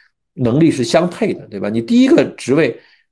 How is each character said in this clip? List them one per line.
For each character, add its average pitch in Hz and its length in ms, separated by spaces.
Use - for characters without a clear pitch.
能 127 260
力 160 120
是 123 120
相 170 260
配 175 240
的， - 140
对 101 120
吧？ 101 100
你 113 120
第 233 200
一 262 60
个 262 160
职 127 180
位， 143 240